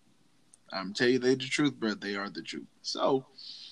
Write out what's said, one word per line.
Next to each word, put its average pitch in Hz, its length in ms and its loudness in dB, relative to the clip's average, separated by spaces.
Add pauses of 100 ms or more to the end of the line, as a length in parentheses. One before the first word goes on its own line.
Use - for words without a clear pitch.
(720)
I'm 95 200 -6
telling 123 220 4
you, 127 40 4
they 127 160 4
the 131 140 -2
truth, 143 260 2
bro. 110 200 -2
They 98 220 -4
are 101 140 -4
the 82 120 -10
truth. - 240 -10 (140)
So, - 460 0 (460)